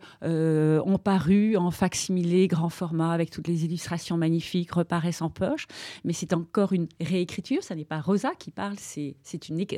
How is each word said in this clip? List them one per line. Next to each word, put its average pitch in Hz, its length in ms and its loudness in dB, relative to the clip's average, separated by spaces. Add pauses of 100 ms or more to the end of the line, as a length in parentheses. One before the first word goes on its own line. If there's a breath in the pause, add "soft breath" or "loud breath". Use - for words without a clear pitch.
(240 loud breath)
euh, 156 640 4
ont 190 120 2
paru 202 600 4
en 180 120 2
fac-similé, 180 760 2
grand 165 220 2
format, 165 420 -2
avec 170 180 0
toutes - 200 -6
les 170 160 2
illustrations 170 500 -4
magnifiques, 165 560 0
reparaissent 170 500 0
en 160 80 -2
poche. 196 380 -4 (380 loud breath)
Mais 170 80 -2
c'est - 180 -6
encore 190 400 0
une 170 160 0 (140)
réécriture, 180 600 -2
ça 190 140 -10
n'est 151 80 -8
pas 156 160 -6
Rosa 202 400 0
qui - 120 -14
parle, 202 280 -6
c'est, 143 420 -10
c'est - 280 -12
une 160 100 -2
é-, 196 80 -2 (100)